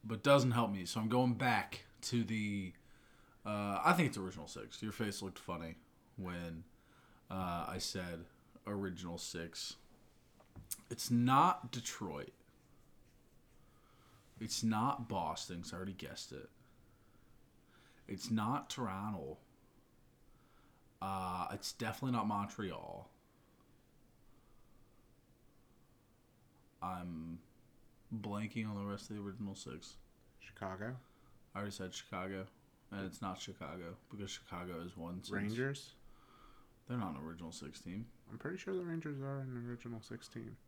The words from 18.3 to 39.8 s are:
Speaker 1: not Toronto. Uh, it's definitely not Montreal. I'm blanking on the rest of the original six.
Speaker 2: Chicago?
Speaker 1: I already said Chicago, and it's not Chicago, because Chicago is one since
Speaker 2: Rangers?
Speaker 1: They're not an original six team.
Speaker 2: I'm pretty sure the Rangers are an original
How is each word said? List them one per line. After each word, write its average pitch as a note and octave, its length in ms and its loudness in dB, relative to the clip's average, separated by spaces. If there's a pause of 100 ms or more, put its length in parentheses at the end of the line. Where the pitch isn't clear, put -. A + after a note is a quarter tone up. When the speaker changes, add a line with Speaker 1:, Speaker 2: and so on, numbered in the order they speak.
Speaker 1:
not A#2 400 2
Toronto. F#2+ 680 -2 (1600)
Uh, F#2 480 -2
it's - 220 -4
definitely A#2 400 -2
not A2 160 4
Montreal. G2+ 840 -2 (3750)
I'm F2 560 -4 (760)
blanking G#2+ 540 -2
on G#2+ 80 -4
the G2+ 80 -2
rest G2+ 260 -6
of G#2+ 60 -4
the G2+ 60 -6
original G2+ 320 -4
six. - 420 -12 (440)
Speaker 2:
Chicago? G2+ 560 -6 (580)
Speaker 1:
I G2 40 -2
already G2+ 140 -2
said F#2 200 -4
Chicago, F#2+ 540 -4 (460)
and G2 120 -2
it's F2 160 -6
not F#2+ 200 -2
Chicago, F2 560 -8 (140)
because G2+ 200 -6
Chicago F2 500 -6
is F2+ 160 -8
one F2 200 -6
since F#2+ 140 -8
Speaker 2:
Rangers? A2+ 640 0 (920)
Speaker 1:
They're B2 100 0
not F2+ 180 0
an C#2 100 -6
original E2 260 -8
six - 280 -10
team. G2 260 -6 (240)
Speaker 2:
I'm A#2 80 -8
pretty E3+ 180 -4
sure F#3+ 180 -4
the F3+ 100 0
Rangers D#3+ 360 -2
are C#3 200 -2
an B2+ 280 -4
original A#2+ 320 -6